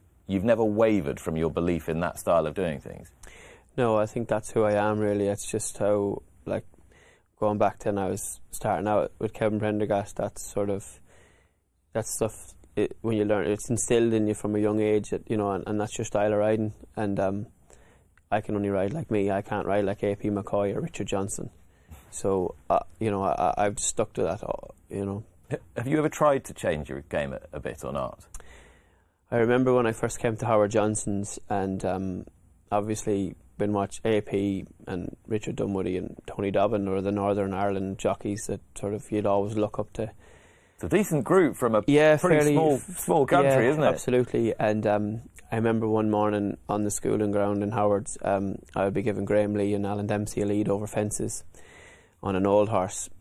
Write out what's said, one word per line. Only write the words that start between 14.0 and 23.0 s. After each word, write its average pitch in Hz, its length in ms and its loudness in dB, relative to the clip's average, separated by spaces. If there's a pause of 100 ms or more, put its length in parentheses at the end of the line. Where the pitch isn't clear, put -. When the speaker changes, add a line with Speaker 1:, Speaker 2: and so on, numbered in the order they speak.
Speaker 2:
in 110 140 2
you 107 60 0
from 107 220 -4
a 107 40 2
young 107 200 2
age, 107 300 2
that, - 200 -6
you 113 60 0
know, 101 160 0
and, 95 160 -4
and 104 140 -2
that's - 160 -6
your 113 80 -4
style 104 260 0
of 104 80 2
riding. 107 340 2 (220)
And, 101 240 -2
um, 98 280 -2 (840)
I 107 120 0
can 104 160 -4
only 101 100 0
ride 98 240 0
like 147 180 -8
me. 101 220 2
I 98 100 0
can't 104 240 -4
ride 101 200 2
like 98 180 -4
A 101 120 2
P - 120 -6
McCoy 101 480 -2
or - 60 -4
Richard 107 260 -6
Johnson. 98 420 -4 (640)
So, 95 440 0 (140)
uh, 95 100 6 (200)
you 110 100 0